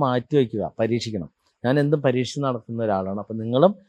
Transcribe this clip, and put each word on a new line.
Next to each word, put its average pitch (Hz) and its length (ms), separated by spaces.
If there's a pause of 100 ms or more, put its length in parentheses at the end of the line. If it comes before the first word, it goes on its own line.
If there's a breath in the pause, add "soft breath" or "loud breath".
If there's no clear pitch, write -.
മാറ്റി 127 320
വയ്ക്കുക, 113 260 (160)
പരീക്ഷിക്കണം. 110 500 (360)
ഞാൻ 123 140
എന്തും 147 240
പരീക്ഷിച്ച് 127 380
നടത്തുന്ന 117 440
ഒരാളാണ്. 98 360
അപ്പൊ 107 140
നിങ്ങളും 123 380 (160 soft breath)